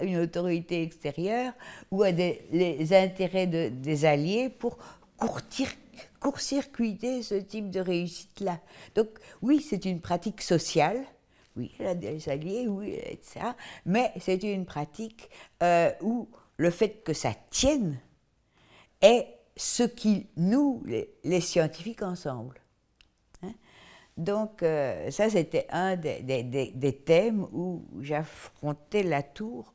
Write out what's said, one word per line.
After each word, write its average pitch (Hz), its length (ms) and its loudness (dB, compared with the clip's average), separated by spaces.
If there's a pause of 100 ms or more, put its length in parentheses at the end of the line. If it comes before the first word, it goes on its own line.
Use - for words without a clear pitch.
une 180 180 0
autorité 170 640 -2
extérieure 196 720 -4 (380)
ou 190 140 4
à 185 80 4
des, 175 400 0
les 165 420 2
intérêts 185 540 4
de, 165 200 0
des 139 360 -2
alliés 170 440 4
pour - 300 -6 (380)
courtir-, - 580 -4 (460)
court-circuiter 247 1040 -2
ce 208 100 -6
type 202 360 -4
de 185 100 -2
réussite-là. 175 800 -4 (340)
Donc 220 140 2 (340)
oui, 277 180 4
c'est - 240 -4
une 185 160 -2
pratique 175 420 -4
sociale, 170 600 2 (520)
oui, - 240 -8
elle - 80 -4
a 180 80 0
des 151 320 -6
alliés, 185 400 -4
oui, 202 220 -4
et - 320 -10
cetera, - 340 -8 (280)
mais 226 360 2
c'est 190 240 -2
une 196 220 -4
pratique, - 600 -10 (360)
euh, 170 260 6 (100)
où 226 280 -2 (300)
le 170 120 4
fait 196 340 0
que 160 80 -2
ça 131 200 -2 (180)
tienne 233 480 2 (1040)
est 220 240 8 (300)
ce - 260 0
qui 214 540 0
nous, 233 500 2
les, 110 260 -4 (120)
les 170 160 2
scientifiques 170 640 -2
ensemble. 131 580 -8 (840)
Hein ? 196 100 -12 (640)
Donc, 208 460 -2
euh, 135 480 0
ça, 208 180 2
c'était 175 400 2
un 185 280 0
des, 156 260 -4
des, 127 200 -2
des, 131 300 -2
des 131 240 0
thèmes 196 560 4
où 175 320 -4 (160)
j'affrontais 147 1000 -4
Latour, 202 720 -4